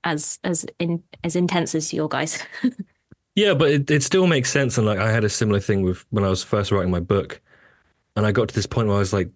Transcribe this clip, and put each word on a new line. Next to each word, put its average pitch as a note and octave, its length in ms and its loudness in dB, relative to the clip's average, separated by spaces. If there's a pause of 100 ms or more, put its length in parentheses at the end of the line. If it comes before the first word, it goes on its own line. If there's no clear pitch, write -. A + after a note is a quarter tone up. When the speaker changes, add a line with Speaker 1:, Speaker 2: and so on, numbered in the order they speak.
Speaker 1:
as, D#3 400 0
as F3 220 -2 (120)
in-, E3+ 240 -2 (200)
as E3+ 140 -4
intense F3 380 0
as D#3 200 -4
your D3+ 140 -2
guys. D3 340 -4 (200)
<laughs> - 720 -8
Speaker 2:
Yeah, G3+ 180 4
but C#3+ 160 4
it, C#3+ 200 0
it D3 140 4
still F#3 240 2
makes C3+ 220 2
sense. C3+ 280 0
And, G#2+ 80 2
like, G#2 140 0
I A2 100 2
had A2 140 2
a G#2 40 2
similar G#2 300 0
thing G2 240 0
with F#2 280 -2
when G#2 140 0
I F#2+ 40 2
was F#2+ 160 0
first G2+ 260 -2
writing F#2 220 0
my F2 80 0
book, F#2+ 400 -2 (760)
and G#2 120 0
I G#2 60 2
got A2 160 0
to - 60 -12
this G#2 120 -2
point A#2 200 -2
where G2+ 100 2
I G2+ 40 2
was F#2+ 120 -2
like F#2 240 0